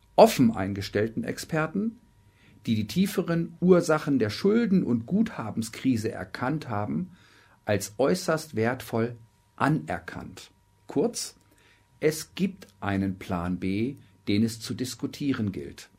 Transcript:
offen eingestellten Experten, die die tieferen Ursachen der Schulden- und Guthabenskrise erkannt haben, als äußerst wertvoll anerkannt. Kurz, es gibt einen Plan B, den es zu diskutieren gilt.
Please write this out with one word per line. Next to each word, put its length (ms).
offen 400
eingestellten 680
Experten, 760
die 100
die 120
tieferen 720
Ursachen 600
der 100
Schulden- 540
und 220
Guthabenskrise 1080
erkannt 580
haben, 420
als 320
äußerst 580
wertvoll 600
anerkannt. 960
Kurz, 480
es 360
gibt 320
einen 400
Plan 380
B, 380
den 160
es 160
zu 140
diskutieren 800
gilt. 480